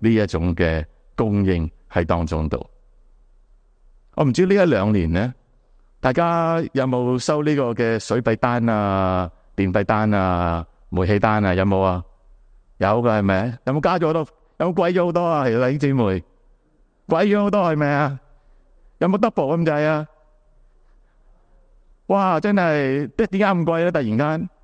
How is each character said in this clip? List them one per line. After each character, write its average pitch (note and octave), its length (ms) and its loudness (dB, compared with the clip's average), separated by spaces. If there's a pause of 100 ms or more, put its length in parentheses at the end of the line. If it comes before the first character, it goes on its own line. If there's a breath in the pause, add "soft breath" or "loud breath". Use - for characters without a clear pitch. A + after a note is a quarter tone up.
呢 A2+ 140 2
一 G#2+ 120 2
種 E2+ 280 -2
嘅 E2 300 0 (320)
供 G2+ 300 0
應 E2+ 240 0 (200)
喺 F2 140 0
當 E2+ 220 0
中 D#2 200 -4
度。 - 220 -6 (1500)
我 - 80 2
唔 C3 80 4
知 F3+ 140 2
呢 F#3+ 80 2
一 G3+ 40 4
兩 A2 340 2
年 F2 180 0
呢， G#2 240 -2 (640)
大 C3 140 0
家 E3 500 0 (100)
有 C3 140 0
冇 B2+ 320 0
收 D3+ 240 -2
呢 D3+ 140 0
個 B2 180 -2
嘅 A2+ 240 0
水 A#2 240 -2
費 A2+ 140 2
單 A#2+ 320 0
啊、 F#2+ 600 0 (280)
電 G2 160 0
費 G2+ 100 2
單 G#2+ 300 0
啊、 F2 520 0 (240)
煤 F2+ 160 -2
氣 G2+ 140 2
單 G#2+ 260 2
啊？ F#2+ 80 2
有 F#2 120 2
冇 F#2+ 160 2
啊？ F#2 240 0 (760)
有 F#2+ 100 2 (140)
㗎， A2+ 160 2
係 G#2 40 2
咪？ G2 420 0
有 B2+ 80 -2
冇 D3+ 80 -2
加 F3 180 0
咗 E3 80 0
好 D#3 60 0
多？ D#3+ 160 -4 (300)
有 F3 140 -2
冇 - 20 -8
貴 F3 180 0
咗 F3+ 140 0
好 F3 40 -2
多 E3+ 140 -2
啊？ D3+ 240 0
其 - 40 2
實 A2+ 60 0
弟 B2+ 120 0
兄 D3 100 -2
姊 C#3 120 0
妹， G2+ 320 0 (840)
貴 E3 180 2
咗 G#3 160 2
好 G#3 80 0
多， G#3 100 2 (120)
係 D3+ 40 -2
咪 D3 120 0
啊？ C#3+ 320 -2 (760)
有 E3+ 100 0
冇 G3 100 0
double E3 380 -2
咁 E3+ 100 -2
滯 D3+ 180 0
啊？ D3+ 220 -2 (2000)
哇！ G3 320 0
真 G#3 160 0
係， D3 600 0
即 A3+ 80 0
係 - 20 2
點 F#3+ 140 -4
解 G3 140 2
咁 E3+ 100 0
貴 E3 200 0
呢？ F3+ 60 0
突 F3 80 -2
然 A2 200 -2
間， D#3 320 -2 (140)